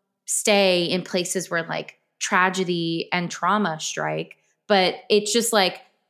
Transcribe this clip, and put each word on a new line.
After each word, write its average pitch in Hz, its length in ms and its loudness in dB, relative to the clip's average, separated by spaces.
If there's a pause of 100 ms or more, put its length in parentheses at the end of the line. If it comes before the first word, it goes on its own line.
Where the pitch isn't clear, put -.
(260)
stay 190 580 2
in 175 200 -2
places 180 460 -4
where, 170 140 -2
like, 160 360 -10 (200)
tragedy 180 920 0
and 175 180 -2
trauma 180 480 -2
strike, 156 560 -6 (320)
but 185 280 2 (140)
it's 208 220 2
just, 226 220 0
like, 190 280 2 (280)